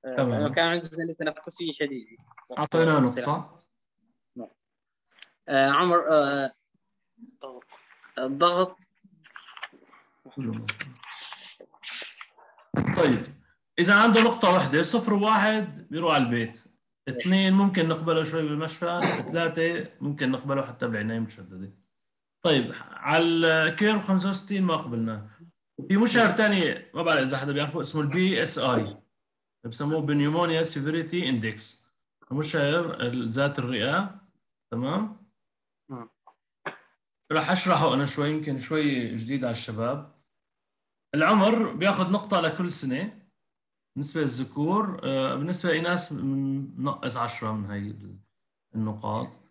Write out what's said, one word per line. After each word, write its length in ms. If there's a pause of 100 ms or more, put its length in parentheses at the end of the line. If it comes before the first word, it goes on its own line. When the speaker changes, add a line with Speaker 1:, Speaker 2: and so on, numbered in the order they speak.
Speaker 1:
آه، 100
Speaker 2:
تمام. 140
Speaker 1:
لأنه 200
كان 180
عنده 160
زلة 300
تنفسية 580
شديدة. 460 (400)
Speaker 2:
أعطيناه 420
Speaker 1:
بسرعة. 380
Speaker 2:
نقطة. 260 (720)
Speaker 1:
نعم. 140 (1000)
آه، 200
عمر، 420
آه، 380 (1700)
الضغط. 600 (1600)
Speaker 2:
كله 160
ماشي. 260 (2250)
طيب، 260 (560)
إذا 160
عنده 260
نقطة 320
واحدة، 300
صفر 300
وواحد 760
بيروح 220
على 100
البيت، 360 (500)
اثنين 440
ممكن 340
نقبله 360
شوي 180
بالمشفى، 580 (320)
ثلاثة 600 (100)
ممكن 300
نقبله 340
حتى 220
بالعناية 300
المشددة. 560 (720)
طيب، 280 (180)
على 320 (400)
الكيرب 380
خمسة 280
وستين 340
ما 120
قبلناه. 540 (580)
في 100
مشعر 340
ثاني 600
ما 100
بعرف 180
إذا 160
حدا 140
بيعرفه، 300
اسمه 200
ال 60
بي 360
اس 160
اي، 380 (680)
بسموه 360
Pneumonia 640
Severity 680
Index، 600 (400)
مشعر 720
ال-، 280
ذات 300
الرئة، 640 (500)
تمام؟ 540 (640)
Speaker 1:
نعم. 200 (1200)
Speaker 2:
راح 200
أشرحه 420
أنا 120
شوي، 240
يمكن 300
شوي 560
جديد 280
على 80
الشباب. 640 (1000)
العمر 560
بياخذ 400
نقطة 300
لكل 300
سنة 500 (720)
بالنسبة 260
للذكور، 800
آه، 320
بالنسبة 360
للإناث 420
بنقص 1040
عشرة 340
من 140
هاي 300 (800)
النقاط. 520 (240)